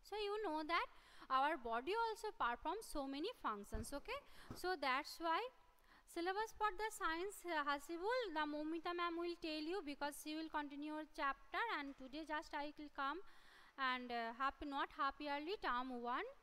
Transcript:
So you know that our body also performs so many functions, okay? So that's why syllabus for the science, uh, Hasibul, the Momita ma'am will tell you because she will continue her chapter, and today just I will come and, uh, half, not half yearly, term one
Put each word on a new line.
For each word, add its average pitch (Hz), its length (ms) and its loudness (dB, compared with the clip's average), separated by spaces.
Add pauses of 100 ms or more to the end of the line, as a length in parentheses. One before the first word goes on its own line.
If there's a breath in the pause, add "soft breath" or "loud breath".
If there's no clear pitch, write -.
(120)
So 415 80 0
you 415 240 2
know 311 240 2
that 349 200 4 (440 loud breath)
our 269 240 6
body 240 400 0
also 453 400 0
performs 311 480 0
so 277 240 -2
many 285 220 -2 (120)
functions, 220 540 -2
okay? 427 240 -4 (400 loud breath)
So 370 160 2
that's 277 480 0
why 330 160 4 (640 loud breath)
syllabus 381 560 0
for 427 160 4
the 427 160 0
science, 359 560 0
uh, 311 160 2
Hasibul, 339 720 0
the 311 80 4
Momita 311 480 0
ma'am 349 240 2
will 339 260 -2
tell 311 220 0
you 349 220 0
because 285 360 -2
she 302 140 -2
will 320 160 -4
continue 294 480 -2
her 311 160 -6
chapter, 302 480 0 (160)
and 277 160 -4
today 269 320 -8
just 311 240 -2
I 294 260 -2
will 294 160 -10
come 294 300 -2 (560 loud breath)
and, 254 320 2
uh, 233 260 0
half, 269 300 2
not 277 220 0 (100)
half 277 180 4
yearly, 302 460 0
term 254 400 2
one 269 240 0 (160)